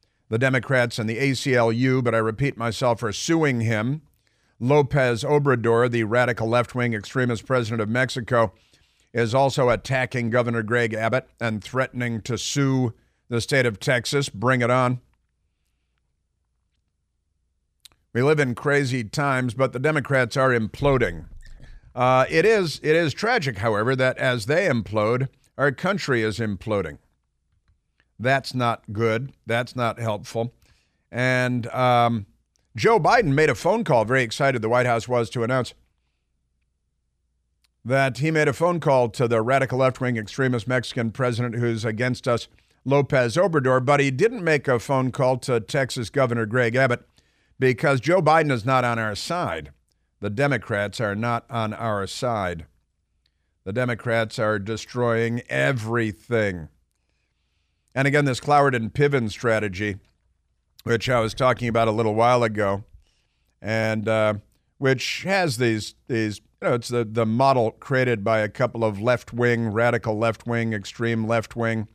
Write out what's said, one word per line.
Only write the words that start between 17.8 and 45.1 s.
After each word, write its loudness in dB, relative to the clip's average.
We 0
live 4
in 0
crazy 0
times, -2
but 0
the -6
Democrats 0
are 4
imploding. 0
Uh, 4
it 2
is, 2
it 2
is 2
tragic, -2
however, 0
that 2
as -2
they 2
implode, 0
our 2
country -2
is -2
imploding. -4
That's -2
not -2
good. -2
That's -4
not -4
helpful. -6
And, -2
um, 2
Joe 4
Biden 4
made 4
a -2
phone 0
call, 2
very 2
excited 0
the -2
White 4
House 0
was 0
to -4
announce -2
that 0
he 0
made 2
a 2
phone 0
call 2
to -2
the 2
radical 0
left-wing 0
extremist -2
Mexican -2
president -2
who's -2
against -4
us, 0
Lopez 2
Obrador, 2
but 4
he 2
didn't 0
make 2
a 2
phone 0